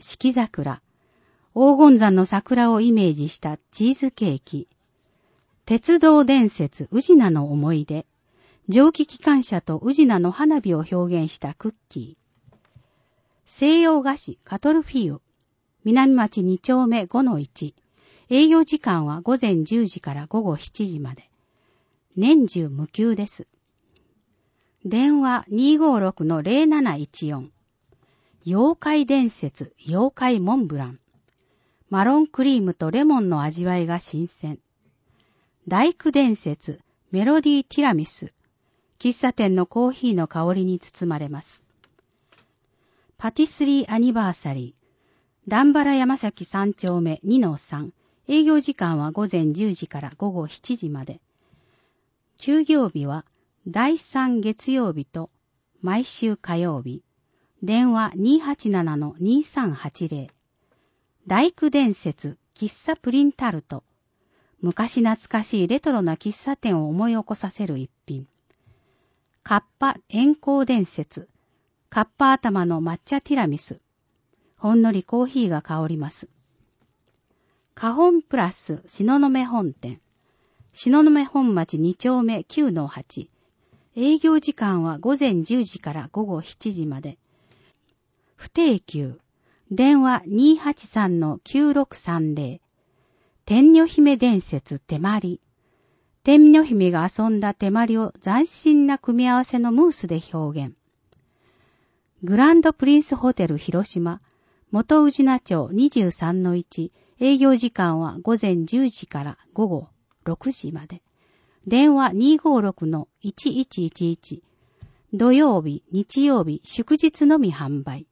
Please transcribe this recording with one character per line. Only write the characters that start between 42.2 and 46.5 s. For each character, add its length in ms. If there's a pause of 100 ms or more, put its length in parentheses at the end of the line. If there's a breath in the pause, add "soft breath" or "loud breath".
パ 140
テ 140
ィ 20
ス 180
リ 200
ー 80
ア 60
ニ 140
バ 180
ー 20
サ 200
リ 240
ー。 60 (640)
段 240
原 220
山 220
崎 280
三 300